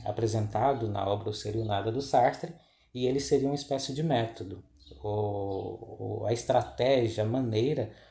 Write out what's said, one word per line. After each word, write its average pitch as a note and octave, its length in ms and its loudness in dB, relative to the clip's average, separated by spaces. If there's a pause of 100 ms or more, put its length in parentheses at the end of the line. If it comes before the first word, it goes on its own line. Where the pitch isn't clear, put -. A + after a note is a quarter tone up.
apresentado A2 840 0
na G2+ 200 -2
obra G#2 220 0
O G#2 40 -2
Ser G#2+ 220 -4
e A2+ 40 -2
o G#2+ 60 -2
Nada G#2 260 0
do C3+ 100 -2
Sartre, C#3 520 2 (400)
e B2 120 -2
ele C3+ 140 2
seria C#3 280 4
uma C#3+ 80 0
espécie C3+ 380 -2
de D3+ 80 -4
método, A#2 640 -2 (380)
ou, G2+ 1000 -4
ou G#2 260 -4
a A2+ 80 2
estratégia, A#2+ 880 2
a G#2+ 40 2
maneira A#2+ 640 0 (200)